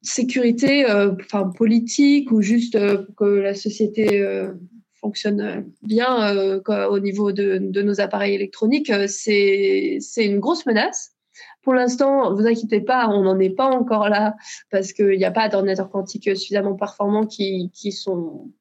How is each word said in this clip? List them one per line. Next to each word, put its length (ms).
sécurité, 880
euh, 220
enfin, 240
politique 800
ou 100
juste, 340
euh, 280
pour 120
que 100
la 280
société, 680
euh, 320
fonctionne 640
bien, 540
euh, 260
quoi, 280
au 100
niveau 340
de, 280
de 200
nos 180
appareils 340
électroniques, 560
euh, 180
c'est, 920
c'est 260
une 140
grosse 260
menace. 460
Pour 120
l'instant, 600
vous 140
inquiétez 320
pas, 300
on 140
n'en 160
est 100
pas 160
encore 420
là 280
parce 220
qu'il 240
n'y 80
a 60
pas 180
d'ordinateurs 400
quantiques 460
suffisamment 400
performants 500
qui, 480
qui 180
sont 680